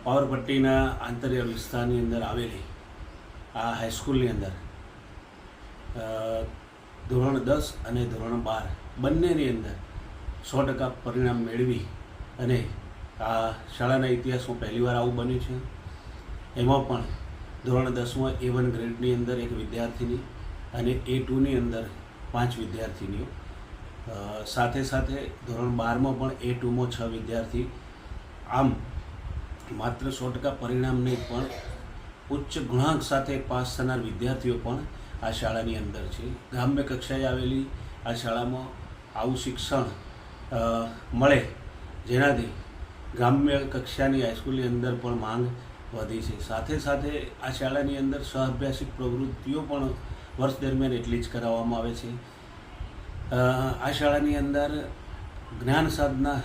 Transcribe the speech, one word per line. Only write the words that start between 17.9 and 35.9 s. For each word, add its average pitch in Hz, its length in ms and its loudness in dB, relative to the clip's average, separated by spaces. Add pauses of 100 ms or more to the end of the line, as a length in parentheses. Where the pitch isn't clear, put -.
દસમાં 123 500 0
એ 123 80 0
વન 123 220 4
ગ્રેડની 117 440 0
અંદર 120 240 0
એક 117 140 -2
વિદ્યાર્થીની 117 640 -2 (600)
અને 120 160 2
એ 127 280 2
ટુની 131 380 4
અંદર 117 280 0 (480)
પાંચ 120 260 2
વિદ્યાર્થીનીઓ, 104 640 -4 (880)
અ, 104 340 -6
સાથે 127 360 2
સાથે 131 320 2 (320)
ધોરણ 123 240 0
બારમાં 120 480 4
પણ 131 120 0 (120)
એ 123 120 2
ટુમાં 123 360 2
છ 117 100 -4
વિદ્યાર્થી. 113 720 -2 (800)
આમ 127 240 6 (1000)
માત્ર 120 380 -2
સો 127 200 -2
ટકા 123 200 -2
પરિણામ 127 500 2
નહીં, 123 160 2 (120)
પણ 120 140 0 (920)
ઉચ્ચ 143 240 -4
ગુણાંક 135 440 4
સાથે 135 360 2
પાસ 123 400 -2
થનાર 127 200 2
વિદ્યાર્થીઓ 120 640 0
પણ 120 160 0 (440)
આ 113 80 0
શાળાની 113 460 0
અંદર 104 240 -4